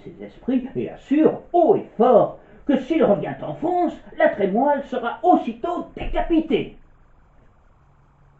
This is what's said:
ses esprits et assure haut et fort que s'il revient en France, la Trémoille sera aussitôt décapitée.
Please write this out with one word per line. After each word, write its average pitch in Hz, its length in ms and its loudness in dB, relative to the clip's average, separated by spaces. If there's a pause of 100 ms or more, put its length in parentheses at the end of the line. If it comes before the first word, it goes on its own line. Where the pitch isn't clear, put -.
ses 175 200 -16
esprits - 520 -4
et 113 140 -4
assure - 520 0 (120)
haut 311 220 4
et - 120 -4 (100)
fort 226 420 4 (260)
que 277 120 2
s'il 311 260 0
revient 196 380 0
en 151 140 -10
France, 349 420 -2 (200)
la - 120 4
Trémoille 233 540 0
sera 240 400 -8
aussitôt 330 720 0
décapitée. - 800 -2 (1600)